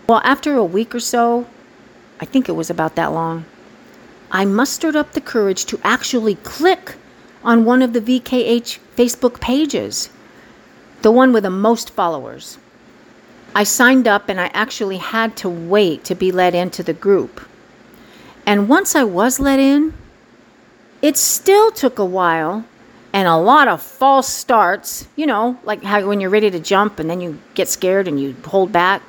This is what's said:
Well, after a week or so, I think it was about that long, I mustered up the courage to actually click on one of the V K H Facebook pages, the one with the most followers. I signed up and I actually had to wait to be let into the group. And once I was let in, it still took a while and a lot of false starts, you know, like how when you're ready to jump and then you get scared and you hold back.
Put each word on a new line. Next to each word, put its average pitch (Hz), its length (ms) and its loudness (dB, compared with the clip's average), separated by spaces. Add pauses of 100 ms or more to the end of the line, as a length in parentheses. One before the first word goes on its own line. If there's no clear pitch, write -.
Well, 226 160 4
after 277 300 0
a 226 100 2
week 196 300 -4
or 240 60 -6
so, 240 460 0 (720)
I 160 60 -12
think 254 240 -2
it 180 80 -4
was 165 140 -6
about 165 260 -4
that 156 160 -2
long, 165 320 -4 (880)
I 190 160 0
mustered 277 500 0
up 302 160 -2
the 302 80 -4
courage 196 460 -2
to - 180 -8
actually 220 520 -2
click - 600 -2 (480)
on 226 220 4
one 254 160 4
of 240 100 0
the 233 80 0
V 247 200 0
K 247 220 -2
H - 380 -2 (160)
Facebook 240 420 0
pages, 247 680 -4 (920)
the 220 100 4
one 254 220 6
with 214 80 2
the 196 80 -4
most 214 400 -2
followers. 135 680 -8 (1000)
I 208 100 2
signed 254 440 4
up 208 220 0
and 185 100 -4
I 180 140 -2
actually 202 420 -4
had 226 400 -4
to - 140 -8
wait 170 540 0
to 185 100 -4
be 185 180 0
let 180 220 2
into 180 280 -4
the 165 120 -4
group. - 480 0 (1040)
And 202 200 2
once 339 300 2
I 277 80 4
was 208 340 0
let 269 200 2
in, 285 340 2 (1120)
it 294 160 2
still 415 520 2
took 262 280 -2
a 202 60 0
while 180 600 -2 (480)
and 196 140 0
a 165 100 4
lot 247 320 6
of 165 120 0
false 269 480 2
starts, - 880 -2
you 311 100 -2
know, 247 380 -2
like 208 180 -6
how 202 240 0
when 202 140 -2
you're 185 80 -4
ready 208 220 2
to 175 100 -8
jump 202 380 0
and 156 100 -4
then 180 140 -6
you 160 180 -10 (140)
get - 140 -2
scared 190 380 0
and 143 140 -4
you 139 240 -8
hold 190 260 0
back. 185 380 0